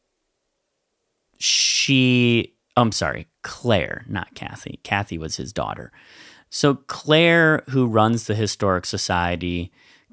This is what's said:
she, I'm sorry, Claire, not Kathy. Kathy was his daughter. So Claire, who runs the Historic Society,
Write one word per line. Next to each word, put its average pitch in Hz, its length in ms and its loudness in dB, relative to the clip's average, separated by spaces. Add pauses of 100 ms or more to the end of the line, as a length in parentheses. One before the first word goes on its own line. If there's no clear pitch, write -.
(1400)
she, 123 1160 2 (220)
I'm 117 160 4
sorry, 71 340 -4 (160)
Claire, 85 640 -2
not 92 260 -8
Kathy. - 480 -14
Kathy 101 360 -4
was 78 180 -6
his 65 160 -10
daughter. 58 400 -8 (580)
So 143 240 2
Claire, 160 960 2
who 127 160 2
runs 110 400 2
the 107 80 -2
Historic 101 520 0
Society, 87 840 -2 (400)